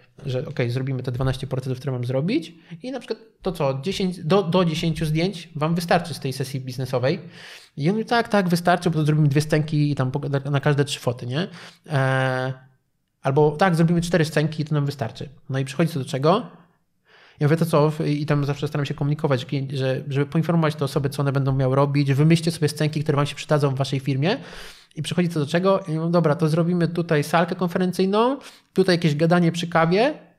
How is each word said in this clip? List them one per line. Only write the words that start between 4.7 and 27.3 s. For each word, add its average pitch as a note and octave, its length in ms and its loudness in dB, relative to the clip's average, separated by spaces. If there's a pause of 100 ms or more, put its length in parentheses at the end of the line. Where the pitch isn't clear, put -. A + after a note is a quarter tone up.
zdjęć D#3+ 500 -2
wam D#3 200 0
wystarczy E3+ 380 0
z - 60 -10
tej C3 140 -4
sesji C3 280 -6
biznesowej? B2+ 580 -2 (580)
I C#3+ 120 0
on G#3 60 2
mówi, A3 100 -2
„Tak, A#3 220 2
tak, G3+ 220 2
wystarczy, F3 400 2
bo D#3 100 2
to D#3 60 2
zrobimy D3+ 220 4
dwie C#3+ 140 4
stęki D3+ 500 0
i C3+ 40 -2
tam B2+ 160 -2
po-, C#3 180 -4
na, C#3 100 -2
na C#3 200 -2
każde C#3+ 260 2
trzy - 140 -6
foty”, A#2+ 260 -4
nie? D3 220 -4 (420)
E, C3 640 0 (680)
albo D3+ 300 4
„Tak, F3 240 2
zrobimy E3+ 260 4
cztery E3+ 240 2
scenki D3+ 360 -2
i C#3+ 40 -4
to D3+ 100 -2
nam C#3+ 100 0
wystarczy”. B2+ 440 -8 (200)
No C3+ 100 -2
i C3+ 60 -2
przychodzi D#3+ 260 0
co C#3 80 -4
do B2+ 60 -4
czego? D#3 420 0 (920)
Ja D3+ 80 2
mówię, D#3+ 100 4
„To E3 80 2
co?” D#3 260 4 (140)
I D3 200 0
tam C#3+ 200 0
zawsze C#3+ 220 -4
staram D3 180 -4
się D3 80 -6
komunikować, C#3+ 520 0
klient-, C3+ 300 -6
że, C3 320 -2
żeby C#3+ 180 0
poinformować D#3+ 500 0
te D3+ 100 -2
osoby, C3+ 240 -2
co C#3+ 120 -4
one C#3 100 0
będą C3+ 240 0
miały C3 200 2
robić, C#3 380 2
wymyślcie E3 380 4
sobie D3+ 180 -2
scenki, D3+ 340 -2
które D3 120 0
wam C#3+ 100 2
się - 100 -8
przydadzą D3 340 0
w C3 80 -2
waszej C3+ 220 -2
firmie. D3 380 0 (580)
I D#3 60 -8
przychodzi F3 280 0
co E3 100 -2
do C#3+ 60 0
czego? F#3+ 420 2
I D3+ 40 -6
mówię, D#3+ 200 -2
„Dobra, D#3+ 240 4
to D#3+ 140 2
zrobimy E3+ 380 2
tutaj E3 360 0
salkę F3 320 0